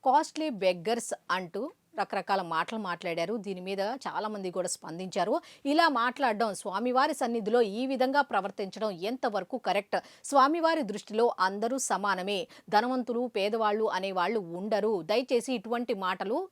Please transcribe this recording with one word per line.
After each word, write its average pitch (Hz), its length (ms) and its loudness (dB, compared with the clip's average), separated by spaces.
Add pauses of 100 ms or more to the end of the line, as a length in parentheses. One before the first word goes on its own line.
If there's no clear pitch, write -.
కాస్ట్లీ 302 440 2
బెగ్గర్స్ 190 640 0 (160)
అంటూ 190 420 -4 (280)
రకరకాల 190 420 0 (120)
మాటలు 175 340 -2
మాట్లాడారు. 170 460 -2 (120)
దీని 185 220 -6
మీద 196 140 -4 (240)
చాలా 180 280 -4
మంది 190 220 -6
కూడా 175 200 -2
స్పందించారు. 185 580 -4 (380)
ఇలా 330 140 6 (140)
మాట్లాడడం, 233 500 0 (100)
స్వామివారి 247 640 0
సన్నిధిలో 233 400 2 (180)
ఈ 254 120 0
విధంగా 269 380 2
ప్రవర్తించడం 196 600 -4 (200)
ఎంతవరకు 226 480 -4 (100)
కరెక్ట్? 196 300 0 (320)
స్వామివారి 320 600 6
దృష్టిలో 214 360 0 (220)
అందరూ 226 300 -2 (120)
సమానమే, 196 480 0 (360)
ధనవంతులు, 240 480 2 (140)
పేదవాళ్ళు 214 500 2 (120)
అనేవాళ్ళు 190 420 0 (200)
ఉండరు. 214 340 2 (160)
దయచేసి 247 480 2
ఇటువంటి 233 460 -2
మాటలు 190 320 -2 (160)